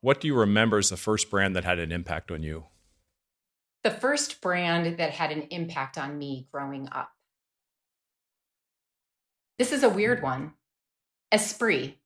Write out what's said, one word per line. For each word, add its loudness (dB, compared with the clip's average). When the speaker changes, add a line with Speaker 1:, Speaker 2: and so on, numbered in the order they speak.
Speaker 1:
What 4
do -2
you 2
remember 6
as 4
the -8
first 0
brand 2
that -2
had 2
an -4
impact -6
on -6
you? -8
Speaker 2:
The 2
first -2
brand 0
that -2
had -4
an -6
impact -8
on -8
me -10
growing -8
up. -10
This 2
is 0
a 8
weird 2
one. -4
Esprit. 0